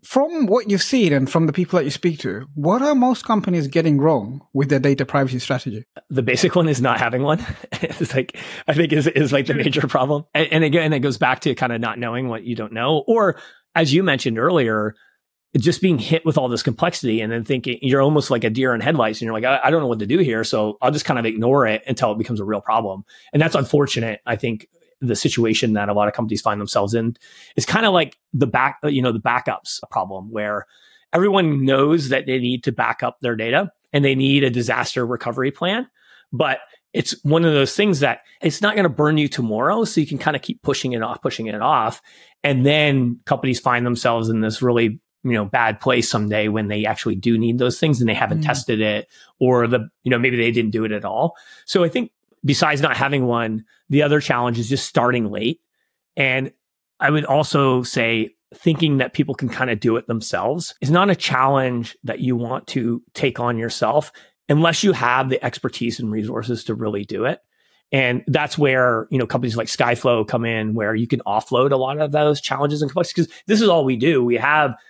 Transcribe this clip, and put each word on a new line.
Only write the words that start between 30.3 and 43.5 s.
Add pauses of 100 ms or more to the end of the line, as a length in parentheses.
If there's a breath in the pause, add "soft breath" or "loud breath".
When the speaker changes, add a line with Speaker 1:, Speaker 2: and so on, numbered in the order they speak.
Speaker 2:
where (460 soft breath)
everyone
knows
that
they
need
to
back
up
their
data (220)
and
they
need
a
disaster
recovery
plan. (440 soft breath)
But (340 soft breath)
it's
one
of
those
things
that (200 soft breath)
it's
not
gonna
burn
you
tomorrow.
So
you
can
kinda
keep
pushing
it
off,
pushing
it
off. (420 soft breath)
And
then
companies